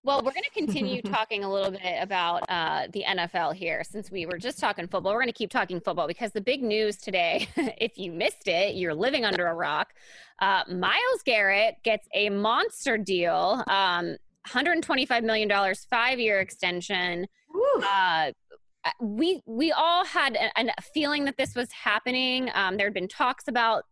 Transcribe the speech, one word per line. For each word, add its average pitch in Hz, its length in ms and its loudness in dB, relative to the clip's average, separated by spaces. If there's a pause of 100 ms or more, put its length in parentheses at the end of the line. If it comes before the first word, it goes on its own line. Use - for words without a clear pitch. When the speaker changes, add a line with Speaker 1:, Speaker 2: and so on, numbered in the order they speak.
Speaker 1:
Well, 277 200 2
we're 262 100 -2
gonna 554 200 -6
continue 247 500 -2
Speaker 2:
<laughs> - 0 -
Speaker 1:
talking 208 420 -2
a 196 60 -4
little 196 200 0
bit 185 320 -4
about, 180 480 0
uh, 160 420 0
the 202 140 -4
N 185 120 0
F 170 160 -4
L 160 180 0
here, 170 320 -4
since 208 260 -10
we 180 160 -6
were 175 100 -6
just 202 220 -8
talking 202 280 -2
football. 190 280 -2
We're 233 80 0
gonna 240 100 -2
keep 214 180 -6
talking 185 300 -2
football 170 260 -2
because 196 260 -6
the 208 100 -4
big 262 200 0
news 214 360 0
today, 185 540 0
<laughs> - 40 -6 (220)
if - 180 -2
you 185 160 -6
missed 202 360 -2
it, 185 280 2
you're 175 180 -2
living 247 300 0
under 185 220 0
a 170 80 0
rock. 165 400 -2 (460)
Uh, 196 280 4
Myles 262 560 0
Garrett 214 600 4
gets 214 280 0
a 208 160 2
monster 226 720 0
deal, 180 680 0
um, 180 480 2 (300)
hundred 311 360 2
twenty-five 254 420 0
million 220 240 2
dollars, 196 400 2
five-year 240 520 2
extension. 180 880 -2 (280)
Speaker 2:
Woo. 480 280 4
Speaker 1:
Uh, 185 500 2 (680)
we, 247 460 0
we 269 260 0
all 339 320 4
had 285 320 0
a, 220 140 0 (100)
a 233 220 -2
feeling 294 420 -2
that 269 140 -2
this - 160 -2
was 240 180 -4
happening. 254 800 0
Um, 190 240 0
there 202 100 0
had 208 60 -2
been 185 160 -4
talks - 400 -2
about 226 420 2